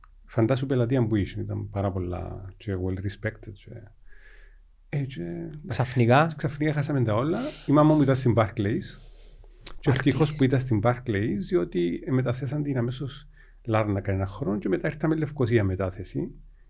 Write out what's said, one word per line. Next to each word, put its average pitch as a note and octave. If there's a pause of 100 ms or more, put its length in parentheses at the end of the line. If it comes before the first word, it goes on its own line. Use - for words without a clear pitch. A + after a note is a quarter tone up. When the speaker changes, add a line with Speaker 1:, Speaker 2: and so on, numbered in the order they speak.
(260)
Speaker 1:
φαντάσου B2+
πελατεία B2+
που G#2+
είχε, G#2
ήταν G2+
πάρα G2
πολλά F2+ (120)
και G2+ (100)
well F#2
respected G2
και... - (1160)
ε, D3
και, C3
εντάξει, E3+
Speaker 2:
Ξαφνικά; B2+
Speaker 1:
ξαφνικά D3+
χάσαμε D3
τα G#2+
όλα. D3+ (280)
Η C#3+
μάμα D3+
μου D#3
ήταν C3+
στην B2
Barclays. A2
Και -
Speaker 2:
Barclays. B2
Speaker 1:
ευτυχώς C#3
που -
ήταν C3
στην A2
Barclays, A#2+ (120)
διότι F3
μεταθέσαν C3
την C#3+
αμέσως B2 (380)
Λάρνακα G#2+
ένα F#2+
χρόνο F3
και G3
μετά F3
ήρθαμε D#3
Λευκοσία B2
μετάθεση. F#2 (380)